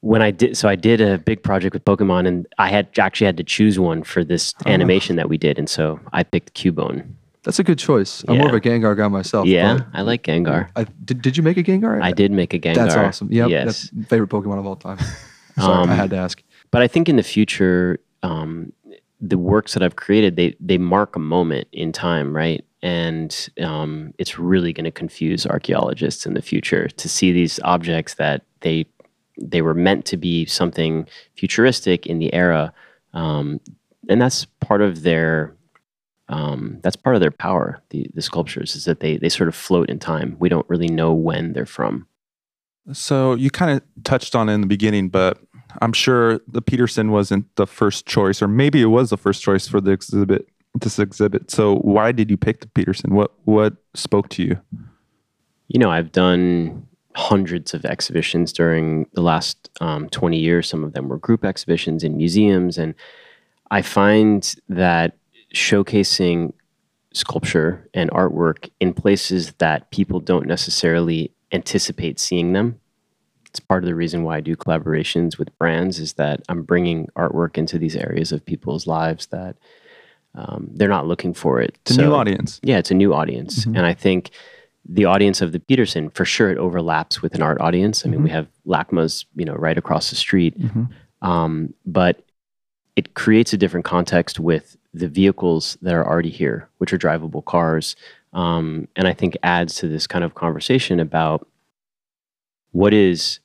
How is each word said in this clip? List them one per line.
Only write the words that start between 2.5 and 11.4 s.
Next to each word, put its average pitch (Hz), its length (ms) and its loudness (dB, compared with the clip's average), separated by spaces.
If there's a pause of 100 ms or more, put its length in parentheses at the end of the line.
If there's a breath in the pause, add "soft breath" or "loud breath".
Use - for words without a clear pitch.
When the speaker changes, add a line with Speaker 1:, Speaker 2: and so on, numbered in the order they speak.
Speaker 1:
I 95 100 4
had 101 180 2 (120)
actually 101 260 2
had 92 120 2
to 90 60 -6
choose 104 360 2
one 82 240 0
for - 200 -2
this 85 300 -2 (120)
Speaker 2:
Oh. - 40 -2
Speaker 1:
animation 92 460 4
that 82 140 0
we 80 80 0
did, 76 200 0
and 73 120 -4
so 78 300 -2 (140)
I 85 100 0
picked - 300 -4
Cubone. - 540 -2 (360)
Speaker 2:
That's - 160 -2
a 202 40 4
good 165 160 2
choice. - 480 0
I'm 123 120 4
more 147 140 6
of 113 120 2
Speaker 1:
Yeah. 120 80 2
Speaker 2:
a 117 60 2
Gengar 107 180 2
guy 104 100 2
myself, 98 400 0
Speaker 1:
Yeah, 95 300 4
Speaker 2:
but 123 160 -4
Speaker 1:
I 82 80 -6
like 117 220 -2
Gengar. 82 520 0
Speaker 2:
I, 117 80 -2 (220)
did, 127 160 -6
did 131 160 0
you 165 60 2